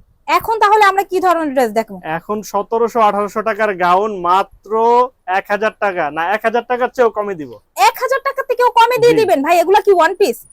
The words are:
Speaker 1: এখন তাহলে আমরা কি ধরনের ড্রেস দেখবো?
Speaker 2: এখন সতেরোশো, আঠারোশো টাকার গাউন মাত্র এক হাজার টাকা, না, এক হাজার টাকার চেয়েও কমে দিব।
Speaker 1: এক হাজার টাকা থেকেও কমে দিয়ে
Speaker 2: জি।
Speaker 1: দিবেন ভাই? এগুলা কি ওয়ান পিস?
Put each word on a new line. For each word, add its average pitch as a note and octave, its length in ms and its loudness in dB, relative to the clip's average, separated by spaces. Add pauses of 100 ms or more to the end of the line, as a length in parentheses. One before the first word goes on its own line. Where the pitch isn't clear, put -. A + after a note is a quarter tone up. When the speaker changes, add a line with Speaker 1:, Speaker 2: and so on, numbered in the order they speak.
(260)
Speaker 1:
এখন F4+ 320 -2
তাহলে G#4+ 260 4
আমরা G4 180 2
কি F#4 180 -4
ধরনের E4 340 0
ড্রেস B3 160 0
দেখবো? G#3 340 -6
Speaker 2:
এখন E3+ 380 -6
সতেরোশো, A3+ 580 -2
আঠারোশো G#3 420 0
টাকার G#3+ 320 -2
গাউন F#3 460 0
মাত্র F#3+ 520 -2 (540)
এক F#3+ 220 -2
হাজার G#3 220 -2 (100)
টাকা, F3+ 300 -2
না, D#3+ 160 -4
এক G#3 180 -2
হাজার A#3 240 -2
টাকার B3 200 -2
চেয়েও A#3 220 0
কমে G#3 240 -6
দিব। C#3+ 180 -12 (240)
Speaker 1:
এক A4+ 260 2
হাজার C5 220 -2
টাকা C5+ 180 -4
থেকেও B4 280 0
কমে A#4 280 2
দিয়ে A#4 140 4
Speaker 2:
জি। A4 60 2
Speaker 1:
দিবেন F4+ 240 2
ভাই? E4+ 160 2
এগুলা F4 220 2
কি G#4 120 4
ওয়ান F4 220 4
পিস? E4+ 220 0 (160)